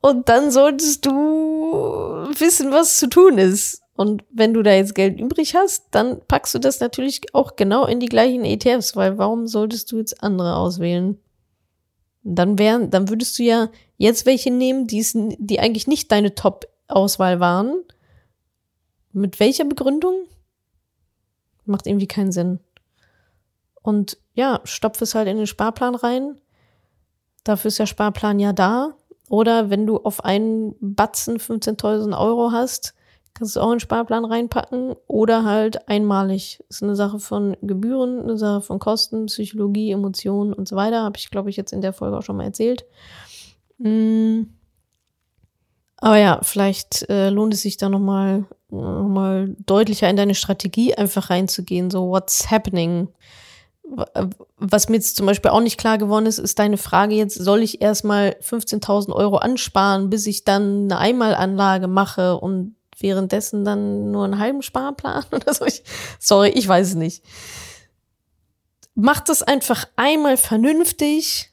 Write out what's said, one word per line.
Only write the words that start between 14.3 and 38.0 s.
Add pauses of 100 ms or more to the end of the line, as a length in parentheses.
nehmen,
die
es
n-,
die
eigentlich
nicht
deine
Top-Auswahl
waren. (1300)
Mit
welcher
Begründung? (1500)
Macht
irgendwie
keinen
Sinn. (1200)
Und (160)
ja,
stopf
es
halt
in
den
Sparplan
rein. (1040)
Dafür
ist
der
Sparplan
ja
da. (340)
Oder
wenn
du
auf
einen
Batzen
fünfzehntausend
Euro
hast, (380)
kannst
du
auch
in
den
Sparplan
reinpacken (100)
oder
halt
einmalig.
Ist
eine
Sache
von
Gebühren,